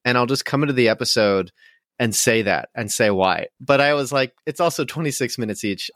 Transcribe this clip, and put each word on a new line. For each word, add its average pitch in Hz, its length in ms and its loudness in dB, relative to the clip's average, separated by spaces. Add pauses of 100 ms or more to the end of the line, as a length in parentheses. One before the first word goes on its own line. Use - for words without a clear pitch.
and 123 100 4
I'll 123 80 2
just 131 220 -2
come 139 160 0
into 143 100 0
the 123 160 4
episode 104 640 0 (460)
and 113 180 -2
say 117 240 2
that 92 340 -2
and 107 160 -8
say 107 200 2
why." 92 380 0 (120)
But 139 220 2
I 143 100 2
was 139 180 -2
like, 131 220 -2 (140)
"It's 151 120 -6
also 170 280 0
twenty-six 139 500 -4
minutes 107 280 -6
each. 98 320 -4